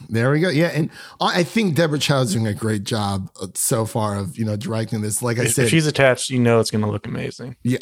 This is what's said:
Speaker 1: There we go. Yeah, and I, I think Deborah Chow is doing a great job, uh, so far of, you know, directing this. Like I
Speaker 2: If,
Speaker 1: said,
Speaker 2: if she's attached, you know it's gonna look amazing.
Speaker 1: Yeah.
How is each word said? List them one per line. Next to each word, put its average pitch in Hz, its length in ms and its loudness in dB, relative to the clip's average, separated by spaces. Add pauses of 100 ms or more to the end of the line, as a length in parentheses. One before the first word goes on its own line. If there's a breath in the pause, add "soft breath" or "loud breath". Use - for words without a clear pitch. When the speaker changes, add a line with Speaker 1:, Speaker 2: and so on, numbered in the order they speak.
Speaker 1:
There 117 240 2
we 151 80 2
go. 185 80 2
Yeah, 160 200 2
and 143 220 -2 (300 loud breath)
I, 185 200 2
I - 40 4
think 185 320 0
Deborah 151 240 2
Chow 135 220 2
is 113 100 0
doing 113 160 0
a 104 60 0
great 107 280 -2
job, 101 480 -4 (100)
uh, 95 140 -8
so 113 300 0
far 104 320 -2
of, 98 200 -6
you 117 80 -2
know, 107 120 -2
directing 113 440 -4
this. 107 220 -4
Like 120 160 0
I 123 60 0
Speaker 2:
If, 113 80 0
Speaker 1:
said, 131 140 2
Speaker 2:
if 110 40 2
she's 160 160 4
attached, 139 440 2
you 131 100 0
know 117 180 6
it's 110 140 2
gonna 107 180 0
look 104 160 -6
amazing. 123 560 -10
Speaker 1:
Yeah. 123 200 0